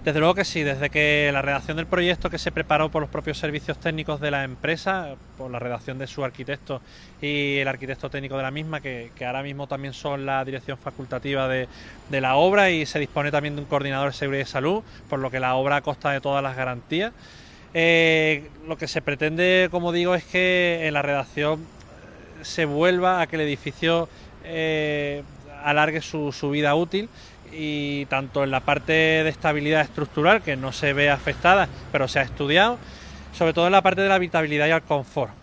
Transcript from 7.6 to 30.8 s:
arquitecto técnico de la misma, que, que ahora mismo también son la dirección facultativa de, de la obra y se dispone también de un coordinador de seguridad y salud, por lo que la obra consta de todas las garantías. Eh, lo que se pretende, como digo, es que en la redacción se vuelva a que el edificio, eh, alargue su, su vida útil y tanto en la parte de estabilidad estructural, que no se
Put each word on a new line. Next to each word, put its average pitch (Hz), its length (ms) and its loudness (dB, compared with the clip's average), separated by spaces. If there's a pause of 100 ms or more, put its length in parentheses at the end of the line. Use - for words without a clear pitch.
arquitecto 135 400 -8
técnico 139 260 -8
de 135 80 -2
la 131 80 -4
misma, 156 300 -8
que, 123 340 -10
que 131 100 -8
ahora 127 160 -4
mismo 143 240 -8
también 139 280 -8
son 139 320 -6
la 135 180 -2
dirección 131 340 -8
facultativa 135 720 -4
de, 131 220 -2 (400)
de 139 100 0
la 131 160 2
obra 190 340 6
y 160 160 2
se 151 140 -4
dispone 147 320 -2
también 147 240 0
de 147 60 -6
un 139 60 -12
coordinador 139 440 0
de - 60 -12
seguridad 139 260 -2
y 127 60 -8
salud, 151 340 0 (260)
por 135 100 -2
lo 131 120 -2
que 131 80 -2
la 127 160 2
obra 143 240 2
consta 143 320 -4
de 139 80 -2
todas 139 240 0
las 131 140 -6
garantías. 131 560 -4 (600)
Eh, 160 760 4 (180)
lo 160 100 -4
que 156 120 -8
se 156 120 -2
pretende, 165 680 2
como 175 220 0
digo, 175 220 2
es 170 100 -2
que 180 600 2
en 151 100 0
la 143 60 2
redacción 147 640 -2 (760)
se 160 240 -2
vuelva 180 560 4
a 160 60 0
que 165 100 -6
el 156 60 0
edificio, 160 680 0 (340)
eh, 151 800 -2 (400)
alargue 151 380 2
su, 147 320 -4
su 143 160 -4
vida 147 260 2
útil 180 320 -2 (480)
y 147 520 -4
tanto 139 360 -2
en 135 60 0
la 135 120 0
parte 147 320 0
de 160 360 4
estabilidad 151 520 0
estructural, 151 600 2
que 143 140 -4
no 131 160 -6
se 143 220 0